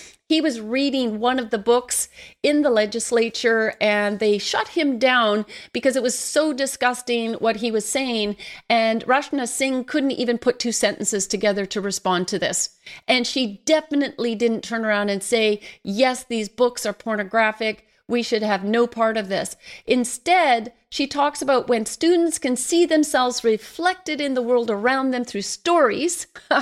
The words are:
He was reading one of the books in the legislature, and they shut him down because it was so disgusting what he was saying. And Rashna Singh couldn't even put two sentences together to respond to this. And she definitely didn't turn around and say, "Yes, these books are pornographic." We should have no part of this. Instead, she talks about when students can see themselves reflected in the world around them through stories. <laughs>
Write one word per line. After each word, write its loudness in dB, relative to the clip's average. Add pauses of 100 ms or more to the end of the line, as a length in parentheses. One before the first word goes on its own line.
(300)
He 4
was 0
reading -2
one 2
of -6
the -2
books 0 (360)
in 4
the 4
legislature, 0
and 0
they 2
shut -2
him 0
down 2 (280)
because 0
it 0
was 0
so 0
disgusting -2
what 0
he -2
was -2
saying. -2 (320)
And 0
Rashna 0
Singh -2
couldn't 0
even 0
put 0
two -2
sentences -2
together 0
to -6
respond -2
to -2
this. -4 (340)
And 0
she -4
definitely 0
didn't 0
turn -6
around 0
and -2
say, 0 (220)
"Yes, 0
these -4
books 0
are -2
pornographic." -2 (240)
We 0
should 0
have 0
no 2
part 0
of -4
this. -4 (280)
Instead, 2 (180)
she -2
talks 0
about 2
when 2
students 2
can 0
see 2
themselves 2
reflected -2
in -2
the 0
world 0
around 0
them -2
through -6
stories. 0 (220)
<laughs> 4